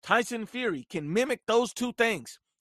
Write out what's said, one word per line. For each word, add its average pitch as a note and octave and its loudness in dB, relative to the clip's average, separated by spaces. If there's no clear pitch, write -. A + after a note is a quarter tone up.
Tyson A3+ 0
Fury G#3 -4
can D3+ -4
mimic B3 0
those A3+ 4
two A#3+ -4
things. G#3 0